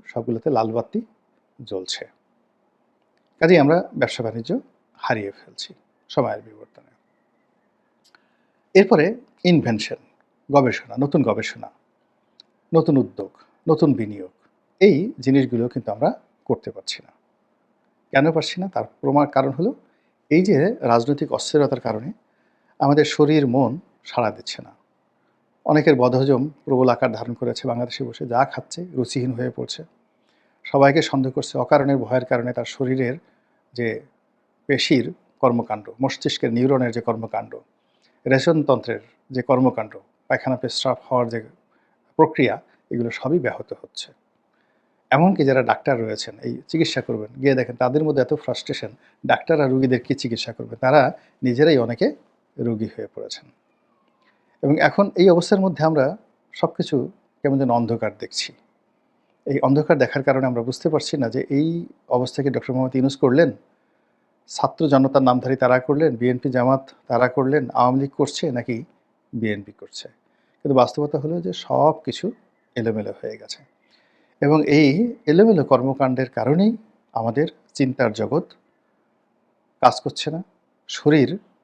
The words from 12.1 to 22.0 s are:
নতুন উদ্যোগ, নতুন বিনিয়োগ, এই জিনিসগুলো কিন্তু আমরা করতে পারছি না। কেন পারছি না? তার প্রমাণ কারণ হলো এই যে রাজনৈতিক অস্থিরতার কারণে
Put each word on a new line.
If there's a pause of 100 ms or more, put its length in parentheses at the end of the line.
নতুন
উদ্যোগ, (380)
নতুন
বিনিয়োগ, (500)
এই
জিনিসগুলো
কিন্তু
আমরা (240)
করতে
পারছি
না। (1000)
কেন
পারছি
না?
তার (180)
প্রমাণ
কারণ
হলো (560)
এই
যে
রাজনৈতিক
অস্থিরতার
কারণে (680)